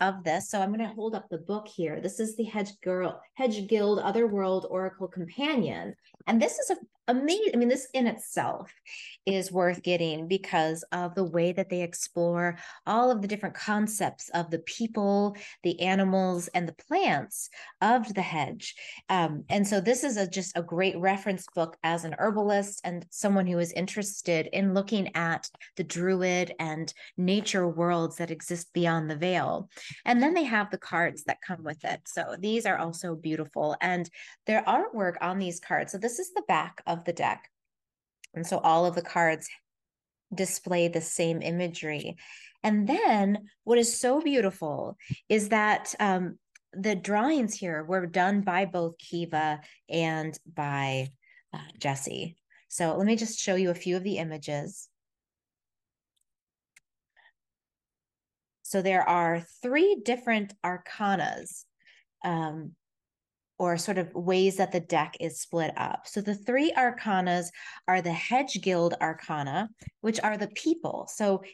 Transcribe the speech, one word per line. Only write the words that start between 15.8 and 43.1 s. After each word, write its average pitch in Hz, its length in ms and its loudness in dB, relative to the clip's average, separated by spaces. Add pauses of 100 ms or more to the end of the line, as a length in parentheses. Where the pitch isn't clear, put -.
animals, 185 680 2
and 175 180 0
the 165 80 -8 (120)
plants 285 640 0 (320)
of 220 320 4
the 196 80 0
hedge. - 540 -6 (340)
Um, 165 400 2
and 196 180 2
so 202 140 2
this 247 220 2
is 254 140 0
a, 196 100 0
just 180 300 -6
a 175 60 0
great 170 340 0
reference 190 560 0
book 165 300 -2
as 170 220 0
an 160 120 -6
herbalist 202 640 0
and 175 260 -6
someone 196 360 2
who 175 140 2
is 175 140 0
interested 175 800 -2
in 196 200 2
looking 196 420 0
at 165 340 -2 (260)
the 185 80 -2
druid 180 760 0
and 160 340 -4 (240)
nature 185 500 2
worlds 170 500 0
that 170 140 -6
exist 170 420 -8
beyond 165 360 2
the 156 60 -4
veil. 170 540 0 (360)
And 240 160 6
then 302 120 6
they 349 100 4
have 214 260 0
the 190 80 -4
cards - 460 -2
that - 180 -4
come 160 220 -8
with 156 200 -8
it. - 220 -4
So - 340 -6
these 220 260 0
are 190 120 2
also 165 380 -4
beautiful. 156 640 -2
And 175 280 0 (360)
their 214 180 2
artwork 220 580 0
on 180 180 -2
these 175 200 -4
cards, - 320 -2
so 196 60 -6
this 339 220 -4
is - 140 -8
the 403 140 -2
back 165 400 0
of 170 180 -4
the 175 80 0
deck. - 360 -4 (840)
And 170 140 -8
so 185 120 -2
all 165 260 4
of 175 100 0
the 175 60 0
cards 160 480 0 (840)
display 180 540 0
the 170 140 0
same 165 400 -2
imagery. 170 760 -4 (480)
And 208 240 2
then 220 640 2 (160)